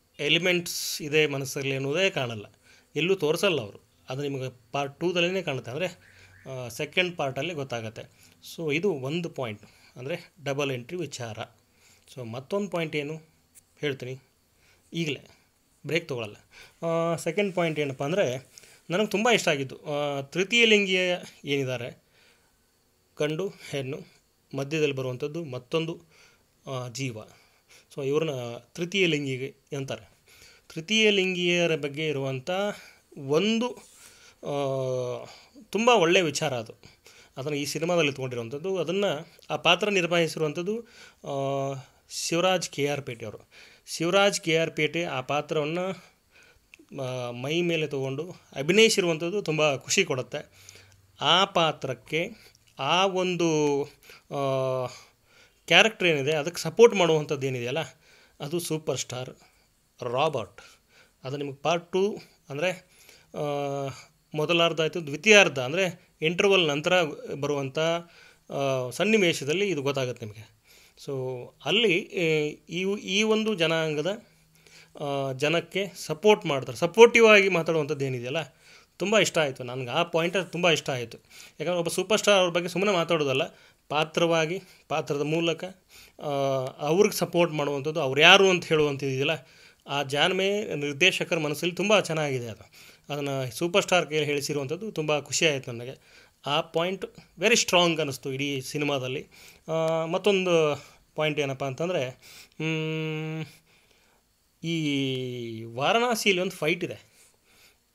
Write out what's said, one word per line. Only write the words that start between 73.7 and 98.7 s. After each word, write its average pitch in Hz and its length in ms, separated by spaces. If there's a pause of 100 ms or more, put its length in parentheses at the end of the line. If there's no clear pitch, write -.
ಆ, 139 320
ಜನಕ್ಕೆ 170 640
ಸಪೋರ್ಟ್ 208 500
ಮಾಡ್ತಾರೆ, 139 320
ಸಪೋರ್ಟಿವ್ 226 480
ಆಗಿ 202 220
ಮಾತಾಡುವಂಥದ್ದು 156 560
ಏನಿದೆಯಲ್ಲ, 127 320 (640)
ತುಂಬ 208 200
ಇಷ್ಟ 175 200
ಆಯ್ತು 135 260
ನನ್ಗೆ. 123 260
ಆ 151 120
ಪಾಯಿಂಟ್ 170 500
ತುಂಬ 175 180
ಇಷ್ಟ 156 200
ಆಯ್ತು. 123 280 (260)
ಯಾಕಂದ್ರೆ 170 320
ಒಬ್ಬ 170 120
ಸೂಪರ್ 185 300
ಸ್ಟಾರ್ 202 200
ಅವ್ರ 180 120
ಬಗ್ಗೆ 175 180
ಸುಮ್ಮನೆ 202 240
ಮಾತಾಡೋದಲ್ಲ, 156 500 (460)
ಪಾತ್ರವಾಗಿ, 160 720 (280)
ಪಾತ್ರದ 147 320
ಮೂಲಕ, 165 440 (560)
ಆ, 151 100 (560)
ಅವ್ರಿಗೆ 190 300
ಸಪೋರ್ಟ್ 170 380
ಮಾಡುವಂಥದ್ದು, 143 460
ಅವ್ರು 139 200
ಯಾರು 190 300
ಅಂತ 175 140
ಹೇಳುವಂಥದ್ದು 143 480
ಇದೆಯಲ್ಲ, 147 360 (380)
ಆ 143 160
ಜಾಣ್ಮೆ 185 720
ನಿರ್ದೇಶಕರ 151 640
ಮನಸ್ಸಲ್ಲಿ 156 360
ತುಂಬ 196 260
ಚೆನ್ನಾಗಿದೆ 147 460
ಅದು. - 240 (420)
ಅದನ್ನ 139 320
ಸೂಪರ್ 175 380
ಸ್ಟಾರ್ 175 240
ಕೈಯಲ್ಲಿ 147 240
ಹೇಳಿಸಿರುವಂಥದ್ದು 143 640
ತುಂಬ 151 280
ಖುಷಿ 143 260
ಆಯ್ತು 135 260
ನನಗೆ. 120 520 (220)
ಆ 147 140
ಪಾಯಿಂಟ್ 185 460 (320)
very 220 180
ಸ್ಟ್ರಾಂಗ್ 175 440
ಅನ್ನಿಸ್ತು 139 320
ಇಡೀ 139 280
ಸಿನಿಮಾದಲ್ಲಿ. 139 640 (420)